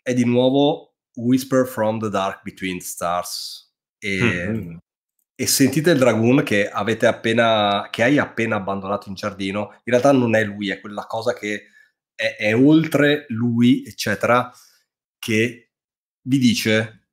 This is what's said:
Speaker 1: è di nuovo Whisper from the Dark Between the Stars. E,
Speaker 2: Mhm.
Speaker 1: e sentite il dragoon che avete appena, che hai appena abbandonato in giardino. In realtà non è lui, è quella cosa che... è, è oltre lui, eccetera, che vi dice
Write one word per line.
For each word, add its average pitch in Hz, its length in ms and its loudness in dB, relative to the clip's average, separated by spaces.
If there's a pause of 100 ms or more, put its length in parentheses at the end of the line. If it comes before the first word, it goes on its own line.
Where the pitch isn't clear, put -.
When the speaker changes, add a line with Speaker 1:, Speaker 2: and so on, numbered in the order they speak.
Speaker 1:
è 127 140 -4
di 123 100 2
nuovo 131 680 2 (220)
Whisper 127 500 0
from 110 320 -2
the 107 100 -4
Dark 98 340 -4
Between 92 360 -8
the 87 60 -14
Stars. - 880 -8 (240)
E, 95 500 -2
Speaker 2:
Mhm. 110 300 -8 (560)
Speaker 1:
e 127 120 -6
sentite 151 440 2
il 156 80 4
dragoon 123 460 4
che 101 260 0
avete 110 360 -2
appena, 110 840 2
che - 120 -2
hai 139 160 4
appena 113 380 -2
abbandonato 98 540 -6
in 95 40 -10
giardino. 98 580 -6
In - 80 -20 (120)
realtà 123 200 4
non 120 220 2
è 110 100 4
lui, 101 260 -6
è 95 100 -6
quella 104 260 -12
cosa 113 280 -6
che... 104 320 -8 (480)
è, 110 240 -6
è 107 180 0
oltre 147 720 4
lui, 120 560 2
eccetera, 113 680 -2 (680)
che 113 520 -2 (580)
vi 135 100 2
dice 110 760 0